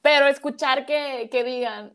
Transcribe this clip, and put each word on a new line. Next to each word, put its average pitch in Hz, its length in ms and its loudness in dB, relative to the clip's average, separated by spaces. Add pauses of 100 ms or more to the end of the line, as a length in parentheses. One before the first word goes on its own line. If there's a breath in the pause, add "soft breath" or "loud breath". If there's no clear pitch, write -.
Pero 285 260 6
escuchar 277 600 -2
que, 277 440 -4
que 247 120 0
digan, 233 520 -6